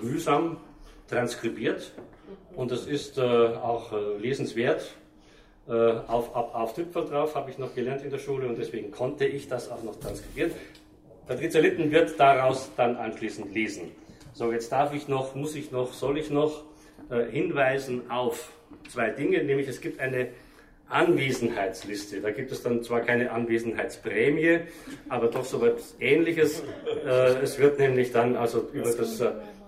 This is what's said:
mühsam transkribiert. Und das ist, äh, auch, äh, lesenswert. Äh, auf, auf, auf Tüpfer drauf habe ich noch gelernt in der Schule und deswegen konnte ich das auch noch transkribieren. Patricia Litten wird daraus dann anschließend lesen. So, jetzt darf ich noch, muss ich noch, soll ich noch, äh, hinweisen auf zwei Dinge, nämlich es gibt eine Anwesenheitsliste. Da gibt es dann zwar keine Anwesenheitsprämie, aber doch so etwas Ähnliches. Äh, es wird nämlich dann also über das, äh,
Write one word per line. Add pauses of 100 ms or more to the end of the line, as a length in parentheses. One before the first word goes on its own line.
mühsam (520)
transkribiert. (600)
Und
das
ist,
äh,
auch,
äh,
lesenswert. (720)
Äh,
auf,
auf,
auf
Tüpfer
drauf
habe
ich
noch
gelernt
in
der
Schule
und
deswegen
konnte
ich
das
auch
noch
transkribieren. (760)
Patricia
Litten
wird
daraus
dann
anschließend
lesen. (440)
So,
jetzt
darf
ich
noch,
muss
ich
noch,
soll
ich
noch, (440)
äh,
hinweisen
auf (380)
zwei
Dinge,
nämlich
es
gibt
eine (600)
Anwesenheitsliste.
Da
gibt
es
dann
zwar
keine
Anwesenheitsprämie, (500)
aber
doch
so
etwas
Ähnliches. (420)
Äh,
es
wird
nämlich
dann
also
über
das,
äh, (360)